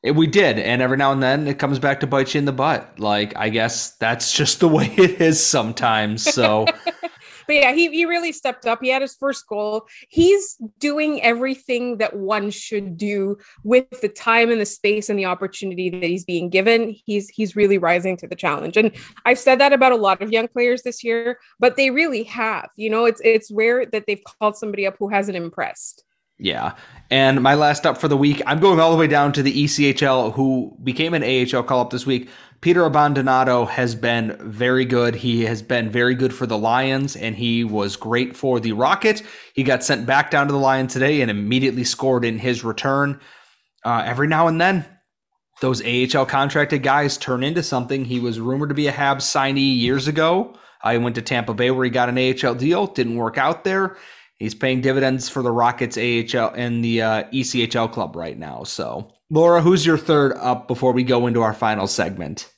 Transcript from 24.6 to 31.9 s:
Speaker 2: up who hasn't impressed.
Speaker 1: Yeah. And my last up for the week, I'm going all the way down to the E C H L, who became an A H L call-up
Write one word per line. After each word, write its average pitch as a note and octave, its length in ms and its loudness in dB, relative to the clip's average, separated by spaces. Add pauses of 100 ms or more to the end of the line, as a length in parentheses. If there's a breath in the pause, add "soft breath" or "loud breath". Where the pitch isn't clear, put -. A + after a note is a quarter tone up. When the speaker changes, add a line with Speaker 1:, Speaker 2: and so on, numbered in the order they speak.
Speaker 2:
up F#3+ 120 -4
who G3+ 100 -6
hasn't G3+ 280 -2
impressed. - 680 -8 (360)
Speaker 1:
Yeah. C#2+ 340 -4 (360 loud breath)
And C3+ 320 4
my C#3 120 6
last D3 320 2
up C3+ 100 2
for D#3 120 -2
the C#3+ 80 2
week, C#3+ 300 2
I'm D3 140 0
going F#3 180 6
all E3 140 6
the D#3+ 60 4
way D#3+ 100 4
down C#3+ 240 4
to C#3+ 100 0
the C#3 180 0
E D3 60 2
C C#3+ 200 2
H C#3 180 0
L, C3 260 2
who C3 540 -2
became D#3+ 300 -2
an C#3+ 100 -2
A - 20 -2
H B2+ 260 2
L B2 120 -2
call-up B2 260 -2